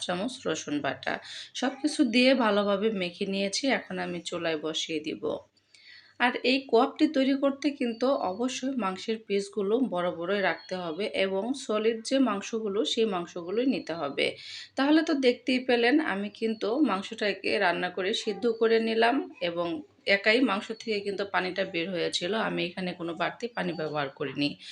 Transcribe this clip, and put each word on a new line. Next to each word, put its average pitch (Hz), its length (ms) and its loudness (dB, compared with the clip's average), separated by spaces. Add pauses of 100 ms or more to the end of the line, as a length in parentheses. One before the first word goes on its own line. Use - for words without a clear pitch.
চামচ 190 280 -2 (120)
রসুন 156 360 -2
বাটা। - 340 -2 (400)
সব 254 240 -2
কিছু - 260 -2
দিয়ে 247 300 6
ভালোভাবে 208 580 2
মেখে 185 340 -4
নিয়েছি। 196 420 -2
এখন 196 300 -2
আমি 180 200 -4 (100)
চুলায় 165 300 -2
বসিয়ে 156 480 -4
দিব। - 180 -8 (960)
আর 240 120 4 (120)
এই 262 220 4
কোয়াবটি 262 420 4
তৈরি 269 260 2
করতে 277 360 0
কিন্তু 240 360 -2 (160)
অবশ্যই 254 540 -2
মাংসের 202 480 -2
পিসগুলো 196 500 -2 (160)
বড় 175 260 0
বড়ই 190 260 -2
রাখতে 175 340 -2
হবে 175 280 -4 (100)
এবং 190 300 0 (100)
সলিড 220 520 0
যে 269 120 2
মাংসগুলো, 214 680 0
সেই 226 220 2
মাংসগুলোই 185 600 -2
নিতে 170 280 0
হবে। 143 320 0 (480)
তাহলে 302 280 6
তো 320 180 2
দেখতেই 254 460 2
পেলেন, 240 280 4 (120)
আমি 202 240 -2
কিন্তু 214 380 -2 (160)
মাংসটাকে 196 760 -2
রান্না 180 320 2
করে 185 240 -2
সিদ্ধ 202 300 -4 (140)
করে 226 220 4
নিলাম 226 360 4 (240)
এবং 170 280 -2 (380)
একাই 208 340 4
মাংস 214 260 2 (120)
থেকে 214 220 -4
কিন্তু 202 300 -4
পানিটা 180 340 0
বের 170 260 -2
হয়েছিল। 170 500 -2
আমি 175 240 -2
এখানে 180 300 -6
কোনো 170 200 -8
বাড়তি 175 340 -4
পানি 180 240 -4
ব্যবহার 147 380 -4
করিনি। 143 400 -4 (220)